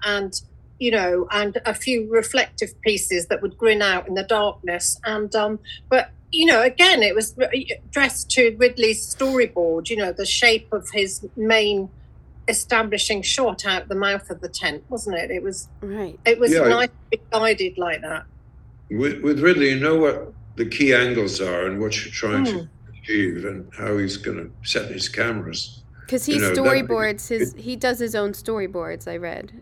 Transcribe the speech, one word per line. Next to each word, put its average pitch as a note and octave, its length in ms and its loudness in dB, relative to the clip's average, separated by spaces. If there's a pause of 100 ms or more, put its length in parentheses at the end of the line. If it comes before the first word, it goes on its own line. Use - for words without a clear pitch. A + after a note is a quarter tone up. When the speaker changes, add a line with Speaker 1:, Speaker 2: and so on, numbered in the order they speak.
Speaker 1:
and, G3+ 300 -2 (460)
you A#3+ 120 0
know, F3+ 400 2
and G#3 340 -2
a G#3+ 80 0
few A3+ 360 -2
reflective A3+ 720 0
pieces F#3+ 460 0
that - 140 -2
would F#3+ 160 -6
grin G#3+ 240 4
out F#3 260 0
in F#3+ 60 -6
the F#3+ 100 -2
darkness. F#3+ 800 -2
And, G#3+ 320 -4
um, G#3+ 240 0 (300)
but, B3+ 220 4 (200)
you E4 140 4
know, B3 160 8
again, C4+ 420 6
it G3+ 120 2
was A3 220 0
re-, B3+ 380 -2 (160)
dressed C4+ 400 0
to A#3 260 4
Ridley's A#3 460 2 (120)
storyboard, F3+ 760 0
you A3+ 80 -2
know, F#3+ 160 -2
the G3 140 -6
shape A3+ 440 2
of G3+ 220 -4
his G3+ 320 -4 (100)
main G#3 540 2 (580)
establishing A3 760 0
shot A3 440 -2
out F#3 240 -2
the G3 60 -4
mouth G3+ 340 -2
of E3 120 -12
the F3 80 -10
tent, D#3 400 -6
wasn't G#3+ 280 -6
it? F3 140 -6
It F3+ 120 -6
was, F#3+ 240 -8 (140)
Speaker 2:
Right. G3+ 440 -8
Speaker 1:
it A3+ 140 6
was A#3+ 140 4
Speaker 3:
Yeah, D#3+ 140 6
Speaker 1:
nicely A#3 540 0 (100)
guided G#3 460 0
like E3+ 240 -4
that. D#3 240 -8 (640)
Speaker 3:
With, C#3 320 -2
with C#3+ 180 2
Ridley, D3 320 6
you C3+ 80 0
know D#3+ 180 2
what - 360 0 (220)
the A#2 100 -4
key C3+ 280 4
angles A#2 480 2
are F2+ 260 -2
and G2 120 -4
what G#2+ 240 -2
you're - 80 -12
trying E3+ 340 0
to A3+ 80 0
Speaker 1:
Mm. E3+ 160 -8 (340)
Speaker 3:
achieve F#2 420 -2
and F#2+ 320 -10
how G#2 200 -2
he's G2 200 -2
gonna F#2 300 -8 (160)
set - 280 -4
his F#2 160 -6
cameras. G#2 760 -6 (240)
Speaker 2:
'Cause B3+ 180 -2
he D4 80 0
Speaker 3:
You C#4+ 80 2
know, D4 60 2
that C#4 100 2
Speaker 2:
storyboards A#3+ 680 2
his, A3+ 260 -2
Speaker 3:
it - 60 -18
Speaker 2:
he A#3+ 160 -8
does A#3+ 240 0
his A3+ 160 -2
own G#3 180 0
storyboards, F#3 760 -6
I E3+ 100 -8
read. E3+ 340 -10 (100)